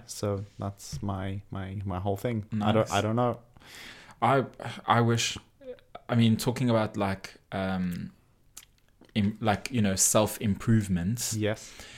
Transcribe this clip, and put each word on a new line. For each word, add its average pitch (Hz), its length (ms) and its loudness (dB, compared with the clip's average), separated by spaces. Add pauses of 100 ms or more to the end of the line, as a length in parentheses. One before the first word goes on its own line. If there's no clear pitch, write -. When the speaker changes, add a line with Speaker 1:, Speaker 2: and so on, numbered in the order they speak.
Speaker 1:
so 101 380 -4 (140)
that's 101 420 -8
my, 98 420 -6 (100)
my, 95 320 -8
my 92 160 -4
whole 98 160 -2
thing. 110 300 -4 (140)
I 107 120 2
don't, 110 180 4
I - 40 0
Speaker 2:
Nice. 101 80 4
Speaker 1:
don't 107 140 0
know. 120 220 0 (840)
Speaker 2:
I, 123 240 4 (420)
I 113 140 6
wish, 117 380 2 (720)
I - 80 0
mean, 113 200 6
talking 123 340 0
about, 110 260 2
like, 98 380 -2 (160)
um, 92 600 -2 (1040)
im-, 104 260 0
like, 104 320 0
you 120 100 0
know, 98 140 2
self-improvements. 104 1400 2
Speaker 1:
Yes. 107 380 -2 (260)